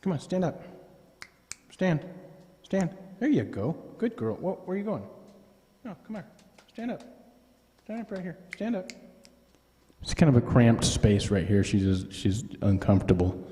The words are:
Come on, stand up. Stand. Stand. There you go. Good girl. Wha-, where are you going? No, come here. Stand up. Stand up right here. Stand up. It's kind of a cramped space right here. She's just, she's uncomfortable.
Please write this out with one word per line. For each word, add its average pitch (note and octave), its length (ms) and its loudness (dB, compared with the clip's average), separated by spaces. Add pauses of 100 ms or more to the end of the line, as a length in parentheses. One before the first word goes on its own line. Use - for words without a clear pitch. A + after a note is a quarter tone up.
Come F#3+ 120 -2
on, D3 60 -2
stand F#3 240 -4
up. D#3+ 200 -4 (1080)
Stand. E3 340 0 (580)
Stand. F#3+ 320 -2 (240)
There B3+ 100 0
you G#3+ 140 2
go. G#2 320 -4 (220)
Good - 180 -4
girl. A2 200 -4
Wha-, F#3 180 -4 (120)
where F3+ 100 -6
are - 20 -4
you G3+ 80 -4
going? F#3 180 -4 (800)
No, G#3+ 120 -14 (100)
come A3 100 -12
here. G3 120 -12 (460)
Stand A#3 180 -8
up. G3+ 120 -8 (800)
Stand A3 180 -10
up A3 100 -12
right F#3+ 100 -8
here. F3+ 160 -10 (180)
Stand A3+ 200 -4
up. F#3 160 -8 (1080)
It's - 120 -8
kind E3 160 4
of C3+ 60 6
a A#2+ 100 6
cramped A#2 380 4
space - 480 2
right F#2 160 2
here. G2+ 160 4
She's G2 200 2
just, F#2+ 300 0
she's G2+ 300 -2 (180)
uncomfortable. F#2+ 920 2